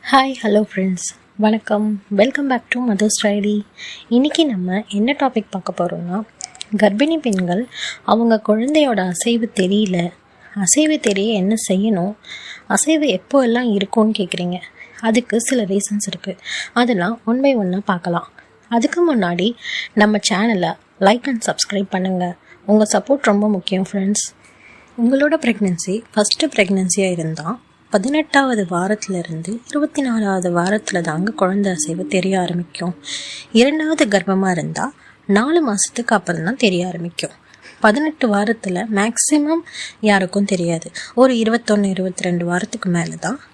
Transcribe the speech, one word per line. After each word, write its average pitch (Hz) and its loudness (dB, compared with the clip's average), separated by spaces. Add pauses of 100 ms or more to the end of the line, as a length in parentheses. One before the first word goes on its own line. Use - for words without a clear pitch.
ஹாய், 269 4 (100)
ஹலோ 208 4 (100)
ஃப்ரெண்ட்ஸ், 190 -2 (360)
வணக்கம். 214 0 (340)
Welcome 269 2
back 247 -2 (100)
to - -2
Mother's 214 0
Diary. 208 0 (580)
இன்னைக்கு 285 4
நம்ம 185 -2 (180)
என்ன 240 2
டாபிக் 247 -2
பார்க்க 180 -6
போறோம்னா, 170 -4 (640)
கர்ப்பிணி 233 2
பெண்கள் 190 0 (500)
அவங்க 226 4
குழந்தையோட 240 2 (100)
அசைவு 233 0 (100)
தெரியல, 190 2 (680)
அசைவு 302 2 (100)
தெரிய 208 0
என்ன 196 0 (140)
செய்யணும், 202 0 (600)
அசைவு 302 2 (100)
எப்போ 277 2
எல்லாம் 240 0
இருக்கும்னு 214 0
கேக்குறீங்க. 175 -4 (500)
அதுக்கு 233 0
சில 233 0
ரீசன்ஸ் 202 -2
இருக்கு, 180 -10 (460)
அதெல்லாம் 226 0 (160)
one 254 2
by 277 6
one-ஆ 185 -2 (100)
பார்க்கலாம். 170 -4 (520)
அதுக்கு 294 0 (120)
முன்னாடி 180 0 (540)
நம்ம 208 2
சேனலை 190 0 (360)
like 247 0
and 226 -4 (100)
subscribe 196 -4
பண்ணுங்க. 180 -2 (340)
உங்க 214 6 (100)
சப்போர்ட் 254 2
ரொம்ப 208 2 (100)
முக்கியம் 190 -4
ஃப்ரெண்ட்ஸ். 202 -2 (760)
உங்களோட 277 4 (120)
பிரெக்னன்சி 190 -2 (160)
ஃபஸ்ட்டு 220 0
பிரெக்னன்சியா 190 2
இருந்தா 160 -6 (440)
பதினெட்டாவது 262 2
வாரத்திலிருந்து 180 -4 (180)
இருபத்தி 294 -2
நாலாவது 196 0
வாரத்துல 190 0
தாங்க 170 -2
குழந்தை 196 2
அசைவு 170 -4 (100)
தெரிய 190 0
ஆரம்பிக்கும். 175 -4 (680)
இரண்டாவது 311 2 (100)
கர்ப்பமா 190 2
இருந்தா 160 -4 (520)
நாலு 302 2
மாசத்துக்கு 226 -2
அப்புறம் 170 -2
தான் 247 -4
தெரிய 185 2
ஆரம்பிக்கும். 170 -8 (520)
பதினெட்டு 285 2
வாரத்துல 202 -2 (140)
மேக்ஸிமம் 294 0 (460)
யாருக்கும் 196 2
தெரியாது. 170 -2 (340)
ஒரு 262 6
இருபத்தொன்னு, 214 2
இருபத்திரெண்டு 180 -2
வாரத்துக்கு 185 -4
மேல 165 -2 (140)
தான் 240 -6 (120)